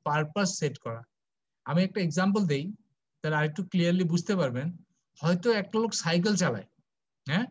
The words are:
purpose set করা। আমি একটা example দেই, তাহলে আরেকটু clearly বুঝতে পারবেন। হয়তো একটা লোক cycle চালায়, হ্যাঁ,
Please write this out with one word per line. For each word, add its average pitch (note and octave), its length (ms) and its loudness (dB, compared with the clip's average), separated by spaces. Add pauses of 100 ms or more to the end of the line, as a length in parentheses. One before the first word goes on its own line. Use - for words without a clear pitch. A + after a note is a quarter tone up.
purpose D#3 560 -2
set C3+ 180 -4
করা। A#2 240 -10 (640)
আমি D#3+ 180 2
একটা F#3+ 180 -2
example F#3 440 2
দেই, D3+ 280 -2 (480)
তাহলে D#3 160 0
আরেকটু D3+ 260 -2
clearly F3+ 400 2
বুঝতে E3+ 320 0
পারবেন। D3 420 -2 (440)
হয়তো F3 300 2
একটা A3 280 0
লোক A3+ 140 0
cycle F3 420 2
চালায়, C3 300 0 (640)
হ্যাঁ, F#3 240 0